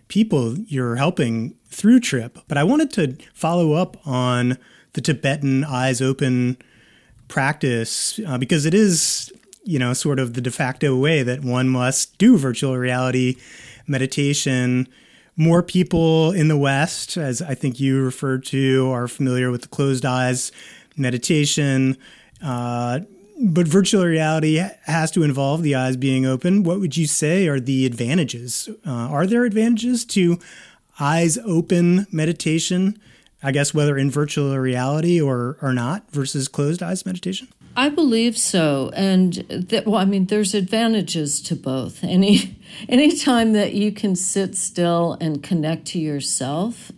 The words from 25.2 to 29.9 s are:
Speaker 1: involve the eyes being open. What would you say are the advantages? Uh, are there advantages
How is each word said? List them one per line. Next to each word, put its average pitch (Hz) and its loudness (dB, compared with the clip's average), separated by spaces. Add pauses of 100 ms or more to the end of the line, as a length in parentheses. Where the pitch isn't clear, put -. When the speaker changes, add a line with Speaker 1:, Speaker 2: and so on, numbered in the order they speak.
Speaker 1:
involve 139 0
the 147 0
eyes 131 0
being 131 0
open. 175 2
What 175 0
would 151 -4
you 165 0
say 165 0
are 139 0
the 131 0
advantages? 123 -4 (180)
Uh, 147 -6
are 139 -2
there 233 0
advantages 226 0